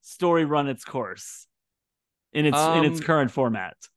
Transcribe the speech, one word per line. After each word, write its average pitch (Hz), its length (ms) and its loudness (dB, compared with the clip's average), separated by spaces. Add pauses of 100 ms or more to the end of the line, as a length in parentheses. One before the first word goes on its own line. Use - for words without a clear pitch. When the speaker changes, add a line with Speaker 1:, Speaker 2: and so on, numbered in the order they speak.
Speaker 1:
story 170 440 0
run 147 220 0
its 131 160 -8
course - 600 -10 (880)
in 151 140 2
its, 143 100 2
in 160 260 2
its 156 160 0
Speaker 2:
Um, 151 60 -8
Speaker 1:
current 147 260 2
format? 110 440 -2 (220)